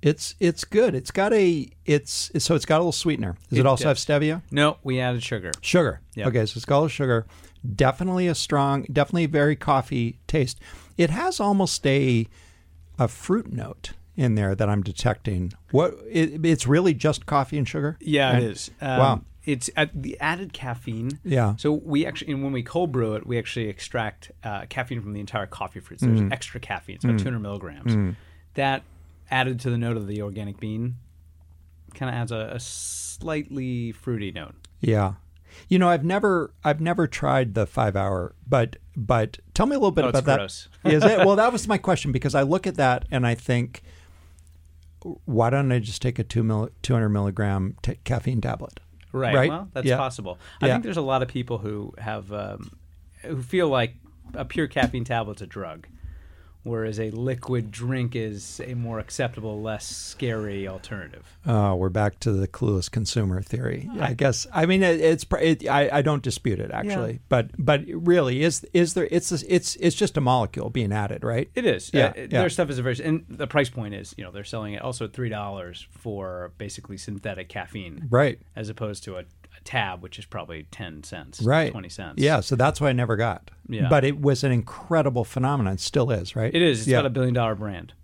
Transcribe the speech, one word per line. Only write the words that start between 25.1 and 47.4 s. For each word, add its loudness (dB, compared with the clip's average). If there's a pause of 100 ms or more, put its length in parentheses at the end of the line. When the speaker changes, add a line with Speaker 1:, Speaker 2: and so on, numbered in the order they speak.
Speaker 2:
the -8
entire -6
coffee -10
fruit. -20
So 0
there's 6
Speaker 1:
Mm. 2
Speaker 2:
extra -8
caffeine. -8
It's -8
about 4
Speaker 1:
Mm. 2
Speaker 2:
two 0
hundred -4
milligrams. -4
Speaker 1:
Mm. 2 (380)
Speaker 2:
That -2 (480)
added 0
to -4
the 0
note -2
of -6
the -6
organic -8
bean -4 (1000)
kinda -6
adds -4
a, -6
a -8
slightly -6
fruity -4
note. -12 (260)
Speaker 1:
Yeah. 4 (540)
You 4
know, 6
I've 4
never, 2 (120)
I've 2
never 2
tried 0
the 2
five 0
hour, -2 (140)
but, 2 (180)
but 0 (160)
tell 4
me 2
a 2
little 4
bit 2
Speaker 2:
Oh, 2
it's 2
Speaker 1:
about 0
that. 4
Speaker 2:
gross. -6
<laughs> -20
Speaker 1:
Is 6
it? 8
Well, 8
that 6
was -2
my 4
question, 0
because -2
I 6
look 2
at -2
that 2
and 2
I 2
think, -2 (1400)
"Why 2
don't 2
I 4
just -6
take -2
a -2
two 0
mil-, 0 (120)
two 0
hundred 4
milligram 0